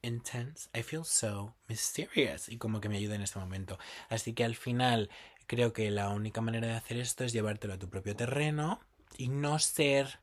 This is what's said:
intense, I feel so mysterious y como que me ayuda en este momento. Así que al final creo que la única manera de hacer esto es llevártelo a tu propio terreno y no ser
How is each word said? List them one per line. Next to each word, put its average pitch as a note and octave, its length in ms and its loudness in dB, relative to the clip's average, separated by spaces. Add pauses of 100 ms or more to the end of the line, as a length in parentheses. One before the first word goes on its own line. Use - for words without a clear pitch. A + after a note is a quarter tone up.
intense, A#2+ 720 -6
I - 80 0
feel D#3+ 220 -6
so G#2 500 0 (140)
mysterious - 800 0
y A#2 100 -10
como A2 220 0
que G#2+ 80 -2
me G#2 80 0
ayuda G#2 180 -2
en G2+ 80 -4
este G2+ 160 -6
momento. F#2 400 -6 (300)
Así A2+ 260 -2
que A#2+ 100 2
al A#2 100 0
final A#2+ 560 4 (360)
creo A#2+ 260 4
que G#2+ 180 0
la G2+ 200 2
única A2 300 -2
manera A2+ 280 0
de A2+ 60 0
hacer A#2 240 -4
esto B2 260 -2
es A#2+ 80 0
llevártelo G#2 420 0
a F2+ 40 -6
tu F#2 100 -6
propio G2+ 280 -4
terreno D3+ 640 0 (360)
y B2 120 -2
no C#3+ 300 2
ser C#3 640 4